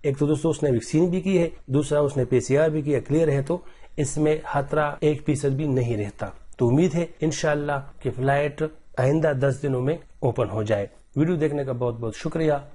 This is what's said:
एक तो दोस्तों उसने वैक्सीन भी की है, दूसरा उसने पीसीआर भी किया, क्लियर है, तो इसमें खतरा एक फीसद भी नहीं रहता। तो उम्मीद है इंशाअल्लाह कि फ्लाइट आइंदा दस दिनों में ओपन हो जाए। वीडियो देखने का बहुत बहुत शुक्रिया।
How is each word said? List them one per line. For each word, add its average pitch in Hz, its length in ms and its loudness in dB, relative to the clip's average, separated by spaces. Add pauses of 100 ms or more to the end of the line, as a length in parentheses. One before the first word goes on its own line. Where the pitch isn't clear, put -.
एक 139 140 0
तो 147 100 2
दोस्तों 151 240 0
उसने 147 200 0
वैक्सीन 156 380 2
भी 180 120 0
की 185 160 2
है, 170 140 2 (200)
दूसरा 147 300 2
उसने 139 240 2
पीसीआर 135 440 4
भी 156 120 -2
किया, 139 200 0
क्लियर 156 280 2
है, 139 140 0
तो 165 200 -4 (360)
इसमें 151 440 0
खतरा 147 600 -2
एक 151 180 2
फीसद 139 340 0
भी 151 140 -2
नहीं 123 280 0
रहता। 101 340 -6 (280)
तो 123 80 4
उम्मीद 147 260 4
है 170 140 -2 (140)
इंशाअल्लाह 147 580 -2 (240)
कि 135 80 0
फ्लाइट 139 520 0 (360)
आइंदा 147 360 2
दस 135 260 0
दिनों 135 200 -2
में 127 160 -2 (260)
ओपन 117 260 0
हो 107 140 -2
जाए। 101 260 0 (280)
वीडियो 160 200 2
देखने 147 280 -2
का 131 100 -6
बहुत 120 200 -2
बहुत 113 200 -6
शुक्रिया। 160 480 -2 (120)